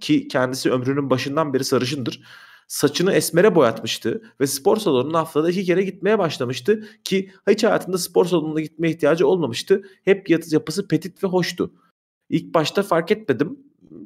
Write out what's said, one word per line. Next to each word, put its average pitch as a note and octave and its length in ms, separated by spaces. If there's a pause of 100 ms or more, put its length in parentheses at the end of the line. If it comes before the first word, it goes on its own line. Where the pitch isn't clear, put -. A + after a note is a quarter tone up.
ki D3 280
kendisi B2+ 420
ömrünün C3 400
başından C#3 440
beri C3 100
sarışındır, B2+ 580 (460)
saçını - 440
esmere E3+ 420
boyatmıştı A#2 680 (180)
ve C#3 60
spor G#3 300
salonuna D#3 420
haftada D#3 320
iki F#3+ 140
kere F3+ 180
gitmeye G3 360
başlamıştı E3 680 (160)
ki F#3+ 260 (200)
hiç A3+ 140
hayatında F3+ 340
spor F#3 260
salonuna D#3+ 360
gitmeye E3 340
ihtiyacı D#3+ 320
olmamıştı. F3 560 (220)
Hep F#3+ 260
yat-, E3 220
yapısı D#3 360
petit E3 360
ve F#3+ 40
hoştu. F3 440 (580)
İlk D#3 240
başta E3 280
fark E3 280
etmedim. D3+ 480 (480)